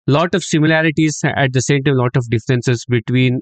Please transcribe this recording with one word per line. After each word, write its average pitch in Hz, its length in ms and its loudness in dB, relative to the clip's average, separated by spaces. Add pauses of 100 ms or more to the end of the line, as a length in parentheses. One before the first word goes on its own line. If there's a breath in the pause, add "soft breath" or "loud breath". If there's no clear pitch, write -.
lot 156 280 2
of 185 100 -2
similarities, 160 800 0
at 135 300 -2
the 127 80 0
same 143 200 0
time, 143 120 0
lot 123 220 0
of 120 120 -2
differences 120 580 -2
between 123 560 0